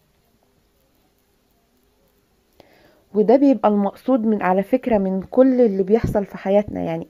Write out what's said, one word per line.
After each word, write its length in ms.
وده 200
بيبقى 340
المقصود 560
من، 160
على 220
فكرة، 340
من 240
كل 400
اللي 220
بيحصل 420
في 120
حياتنا. 440
يعني 280